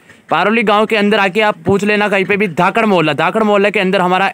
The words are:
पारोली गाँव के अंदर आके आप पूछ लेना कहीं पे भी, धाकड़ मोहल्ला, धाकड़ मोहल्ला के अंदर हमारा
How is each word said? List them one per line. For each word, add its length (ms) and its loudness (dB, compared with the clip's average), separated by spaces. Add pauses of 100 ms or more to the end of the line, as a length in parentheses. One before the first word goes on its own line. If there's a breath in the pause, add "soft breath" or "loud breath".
(300 loud breath)
पारोली 320 0
गाँव 240 2
के 100 -2
अंदर 220 0
आके 220 0
आप 260 -2
पूछ 180 0
लेना 240 0
कहीं 160 0
पे 120 -2
भी, 120 -2
धाकड़ 380 0
मोहल्ला, 260 2
धाकड़ 300 -2
मोहल्ला 280 2
के 100 -2
अंदर 200 0
हमारा 320 0